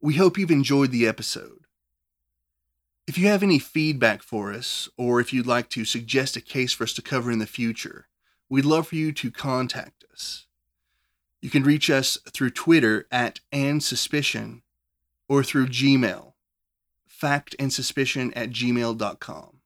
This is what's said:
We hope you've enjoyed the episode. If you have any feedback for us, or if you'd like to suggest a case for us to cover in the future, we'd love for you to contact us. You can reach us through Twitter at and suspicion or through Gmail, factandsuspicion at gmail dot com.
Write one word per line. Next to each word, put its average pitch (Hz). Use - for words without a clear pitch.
We 147
hope 180
you've 185
enjoyed 139
the 117
episode. -
If 151
you 190
have 202
any 180
feedback 131
for 101
us, -
or 120
if 117
you'd 123
like 120
to 113
suggest 120
a 117
case 131
for -
us 110
to -
cover 123
in 117
the 110
future, -
we'd 135
love 156
for 170
you 156
to 131
contact -
us. -
You -
can 139
reach 147
us 135
through 131
Twitter 123
at 123
and 143
suspicion 120
or 139
through 131
Gmail, 127
factandsuspicion 135
at 117
gmail 120
dot 107
com. -